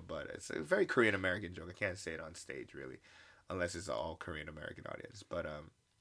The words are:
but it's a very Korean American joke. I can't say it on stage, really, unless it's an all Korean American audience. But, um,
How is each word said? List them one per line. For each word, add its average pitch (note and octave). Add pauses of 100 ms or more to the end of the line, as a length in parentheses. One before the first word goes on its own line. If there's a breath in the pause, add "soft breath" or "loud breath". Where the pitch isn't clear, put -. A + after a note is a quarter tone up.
but D2+
it's -
a -
very F3
Korean A2
American F#2+
joke. E2+
I F#2
can't G2
say E2
it D#2+
on D#2+
stage, -
really, C2 (540 loud breath)
unless F2
it's E2+
an C#2
all D#2
Korean D#2
American D#2
audience. -
But, E2
um, D2+ (320)